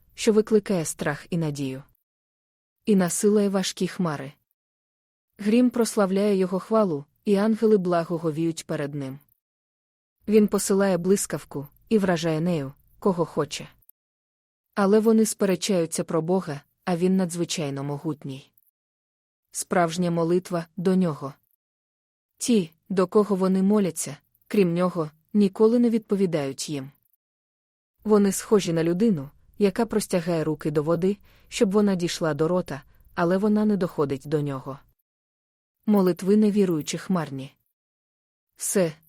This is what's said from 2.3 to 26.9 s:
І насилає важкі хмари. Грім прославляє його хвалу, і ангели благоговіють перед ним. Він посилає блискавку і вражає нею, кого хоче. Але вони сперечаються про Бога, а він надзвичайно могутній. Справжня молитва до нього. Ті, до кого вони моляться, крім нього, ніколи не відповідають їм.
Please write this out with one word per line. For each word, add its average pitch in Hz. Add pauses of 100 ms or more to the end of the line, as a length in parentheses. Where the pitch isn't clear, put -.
І 214
насилає 202
важкі 190
хмари. 147 (1040)
Грім 233
прославляє 208
його 185
хвалу, 185 (200)
і 202
ангели 214
благоговіють 165
перед 147
ним. 139 (1080)
Він 208
посилає 196
блискавку 170 (200)
і 226
вражає 165
нею, 160 (260)
кого 175
хоче. 147 (1040)
Але 208
вони 220
сперечаються 180
про 160
Бога, 165 (240)
а 180
він 185
надзвичайно 160
могутній. 143 (1000)
Справжня 175
молитва 170 (100)
до 185
нього. 143 (1040)
Ті, 202 (160)
до 185
кого 208
вони 190
моляться, 190 (320)
крім 180
нього, 175 (220)
ніколи 214
не 240
відповідають 180
їм. 139 (1120)